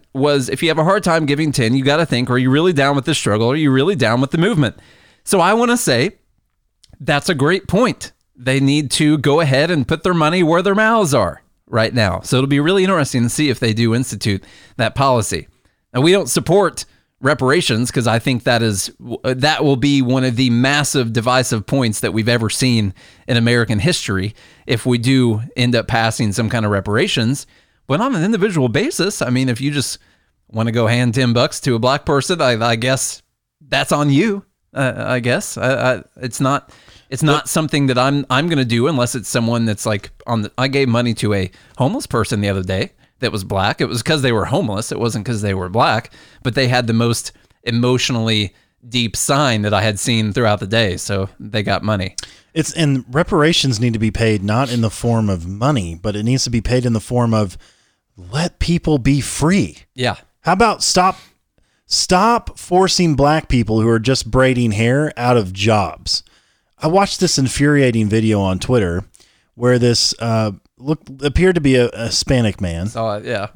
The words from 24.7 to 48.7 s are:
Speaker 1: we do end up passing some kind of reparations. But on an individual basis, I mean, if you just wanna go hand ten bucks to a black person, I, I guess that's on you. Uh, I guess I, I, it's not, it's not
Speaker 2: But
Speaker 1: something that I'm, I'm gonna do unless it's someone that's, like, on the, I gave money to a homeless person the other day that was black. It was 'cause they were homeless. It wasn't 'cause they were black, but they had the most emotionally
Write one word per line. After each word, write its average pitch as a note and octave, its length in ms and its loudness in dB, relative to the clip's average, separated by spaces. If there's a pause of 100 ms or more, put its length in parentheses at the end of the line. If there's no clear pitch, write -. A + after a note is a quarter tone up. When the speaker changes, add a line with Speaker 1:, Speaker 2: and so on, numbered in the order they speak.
Speaker 1:
we B2 140 2
do A#2+ 420 2 (140)
end B2 200 0
up A2+ 120 0
passing A2+ 440 0
some A2+ 160 -2
kind A2+ 160 -2
of G#2 80 -2
reparations. A2+ 760 -2 (400)
But D3+ 140 0
on C4 140 0
an D#3+ 80 -2
individual F3+ 460 0
basis, G#3 540 -2
I B2 80 -2
mean, C3 180 0
if A#2 100 -4
you D3 120 -2
just C#3+ 260 -4 (540)
wanna A2 200 -2
go A#2 140 0
hand A#2+ 300 0
ten B2 180 2
bucks - 280 0
to B2+ 120 0
a A2+ 60 0
black C3 260 0
person, D#3+ 340 0
I, A#2+ 240 2
I A#2+ 120 0
guess B2+ 480 -4 (440)
that's C#3 240 -2
on D3 200 2
you. G3+ 340 0 (300)
Uh, C3 180 -2 (140)
I B2 120 -2
guess B2 380 -4
I, B2+ 380 0
I, E2+ 80 -12 (140)
it's B2 220 -10
not, C#3 300 -2 (400)
it's C3 140 -4
not D3+ 220 2
Speaker 2:
But - 40 -10
Speaker 1:
something D3+ 380 0
that B2 100 2
I'm, C#3 320 0
I'm C#3 180 0
gonna D3 160 0
do A#2+ 260 0
unless B2 260 -2
it's A2 140 -10
someone A#2 360 0
that's, G#2+ 220 -4
like, G#2+ 240 -4 (160)
on A2+ 160 -2
the, - 120 -8
I C3 120 -2
gave C3+ 200 0
money A#2+ 280 0
to G#2 180 -2
a F#2+ 160 -2 (300)
homeless F#3+ 260 0
person A2 360 -2
the G2+ 80 0
other G2 120 -2
day F#2+ 300 -4 (280)
that A#2+ 120 -2
was F#2+ 120 -6
black. G2 380 -2
It C#3 40 2
was A2+ 180 -6
'cause D#3 180 0
they C3 120 2
were G2 120 0
homeless. A2+ 460 -4
It - 80 -6
wasn't G#2+ 260 -4
'cause A2+ 160 -4
they G2+ 140 -2
were F#2 140 -6
black, A#2 420 0 (320)
but C3 100 -4
they C3 140 0
had B2 180 0
the A2+ 80 0
most A#2 380 0 (320)
emotionally A#2 920 0 (340)